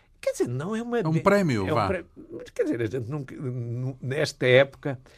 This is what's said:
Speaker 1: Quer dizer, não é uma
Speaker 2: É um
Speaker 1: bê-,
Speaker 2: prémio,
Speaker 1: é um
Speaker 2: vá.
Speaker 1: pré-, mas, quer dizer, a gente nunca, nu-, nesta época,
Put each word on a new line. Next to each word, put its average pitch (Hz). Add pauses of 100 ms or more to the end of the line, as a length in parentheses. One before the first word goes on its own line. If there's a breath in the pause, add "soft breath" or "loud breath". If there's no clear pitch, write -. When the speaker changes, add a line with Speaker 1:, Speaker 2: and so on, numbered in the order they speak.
(200 soft breath)
Speaker 1:
Quer 539
dizer, -
não 143
é 220
uma 240
Speaker 2:
É 175
um 160
Speaker 1:
bê-, 160
Speaker 2:
prémio, 165
Speaker 1:
é 151
um 156
Speaker 2:
vá. 104
Speaker 1:
pré-, - (260)
mas, 480
quer -
dizer, 302
a 117
gente 113
nunca, 143
nu-, 127
nesta 139
época, 131 (180 soft breath)